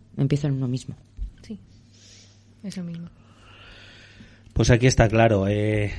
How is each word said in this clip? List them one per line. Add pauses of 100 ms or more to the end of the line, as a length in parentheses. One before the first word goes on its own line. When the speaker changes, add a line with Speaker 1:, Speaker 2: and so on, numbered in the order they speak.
(180)
Speaker 1:
empieza
en
uno
mismo. (480)
Speaker 2:
Sí, (1040)
eso
mismo. (1500)
Speaker 3:
Pues
aquí
está
claro,
eh,